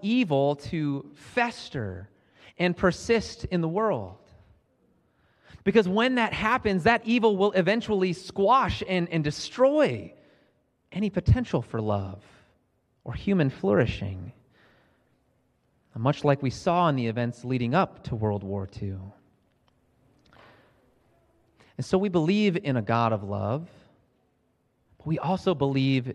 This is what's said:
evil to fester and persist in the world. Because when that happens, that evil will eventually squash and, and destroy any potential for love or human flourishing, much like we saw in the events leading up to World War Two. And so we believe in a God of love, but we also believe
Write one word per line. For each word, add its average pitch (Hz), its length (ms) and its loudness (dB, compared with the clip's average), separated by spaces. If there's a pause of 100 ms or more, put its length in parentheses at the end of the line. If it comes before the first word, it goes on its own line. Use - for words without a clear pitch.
evil 156 540 2
to 143 580 -6
fester 110 960 -6 (480)
and 175 180 0
persist - 720 -2
in 180 160 -2
the 160 60 -2
world. 160 500 -4 (1500)
Because 196 240 4
when 226 280 2
that 220 180 0
happens, 214 500 0
that 233 220 4
evil 220 320 4
will 202 140 4
eventually 190 600 0
squash 208 760 2
and, 180 220 0
and 165 140 0
destroy 240 880 0 (800)
any 202 180 -2
potential 185 520 2
for - 180 -6
love 101 440 -4 (800)
or 123 100 -10
human 175 360 2
flourishing, 113 840 0 (1600)
much 127 280 0
like 143 180 2
we 135 80 -2
saw 175 380 0
in 143 80 2
the 123 120 0
events 117 360 -4
leading 123 320 -2
up - 300 0
to - 100 -6
World 104 280 -2
War 98 220 -6
Two. 95 340 -10 (2750)
And 135 80 -6
so - 120 2
we 202 120 0
believe 180 540 2
in 135 140 0
a 117 40 0
God 117 300 2
of 104 120 -2
love, 104 440 -4 (1300)
but - 100 -18
we 156 120 -2
also 180 340 0
believe 135 600 0